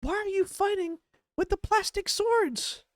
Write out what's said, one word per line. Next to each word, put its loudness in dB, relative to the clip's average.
Why -2
are -2
you 2
fighting -2
with 0
the 2
plastic 0
swords? 0